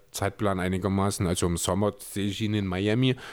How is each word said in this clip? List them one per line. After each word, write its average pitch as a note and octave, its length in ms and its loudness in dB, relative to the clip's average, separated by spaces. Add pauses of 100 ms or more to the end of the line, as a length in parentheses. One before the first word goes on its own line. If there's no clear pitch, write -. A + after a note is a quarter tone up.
(120)
Zeitplan G2 480 0
einigermaßen. F#2+ 680 0
Also F2+ 200 0
im E2+ 80 0
Sommer G2 420 0
sehe - 300 -6
ich G2+ 140 -4
ihn G#2+ 120 0
in G#2 140 0
Miami. G#2+ 480 2 (160)